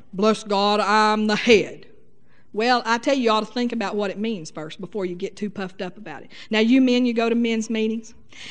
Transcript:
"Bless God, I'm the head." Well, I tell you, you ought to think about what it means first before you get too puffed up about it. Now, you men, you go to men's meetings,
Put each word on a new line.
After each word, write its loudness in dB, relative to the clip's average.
"Bless 2
God, 0
I'm 4
the 2
head." 2
Well, 0
I 0
tell 0
you, 0
you 4
ought 2
to -10
think -4
about -4
what -2
it -10
means -6
first -14
before -6
you -6
get -10
too -6
puffed -10
up -10
about -16
it. -20
Now, 2
you 6
men, 4
you 2
go 0
to 2
men's 0
meetings, -4